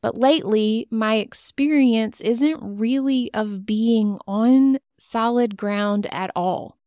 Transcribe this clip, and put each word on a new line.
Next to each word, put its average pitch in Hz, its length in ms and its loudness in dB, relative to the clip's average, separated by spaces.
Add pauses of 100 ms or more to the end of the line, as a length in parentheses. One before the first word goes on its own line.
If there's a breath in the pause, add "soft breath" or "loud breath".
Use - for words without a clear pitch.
But - 160 -4
lately, 220 720 2
my 220 260 -2
experience 247 1040 0
isn't 254 400 0
really 247 720 -2
of 202 320 -6
being 214 600 2
on 262 520 4 (200)
solid 233 600 -2
ground 208 520 -2
at 185 260 -6
all. 180 520 -4